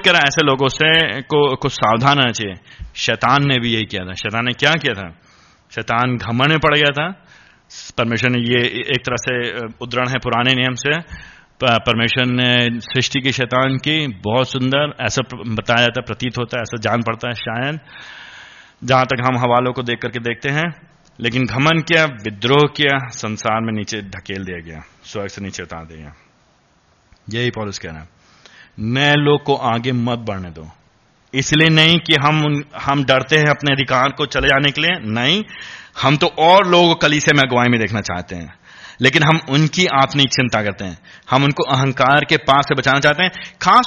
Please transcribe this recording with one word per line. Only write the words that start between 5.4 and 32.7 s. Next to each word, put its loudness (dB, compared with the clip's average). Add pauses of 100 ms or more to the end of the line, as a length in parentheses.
शैतान -2
घमंड -2
में 2
पड़ 2
गया 2
था। -8 (720)
परमेश्वर 0
ने, 0
ये 0 (120)
एक -4
तरह -2
से -4 (220)
उद्धरण -4
है -4
पुराने 2
नियम 0
से, -2 (640)
प-, 4
परमेश्वर 0
ने 0
सृष्टि -4
की 0
शैतान 0
की, -2
बहुत -2
सुंदर, -2
ऐसा -2
प्र-, -12
बताया 0
जाता 0
है, -12
प्रतीत -6
होता -6
है, -4
ऐसा -8
जान 0
पड़ता -6
है -4
शायद, -6 (1040)
जहां 4
तक -2
हम 0
हवालों 2
को -6
देख -4
करके -6
देखते -6
हैं। -4 (280)
लेकिन -2
घमंड 0
किया, 2
विद्रोह 0 (100)
किया, 0
संसार -4
में -4
नीचे -6
धकेल -10
दिया -10
गया, -16 (220)
स्वर्ग -8
से -14
नीचे -10
उतार -14
दिया -20
गया। -18 (1160)
यही -4
पौलुस -8
कह -14
रहा -14
है, -20 (720)
"नए 0
लोग 2
को 0
आगे -2
मत -2
बढ़ने -8
दो।" -18 (640)
इसलिए 2
नहीं 6
कि 2 (100)
हम 2
उन, -2 (160)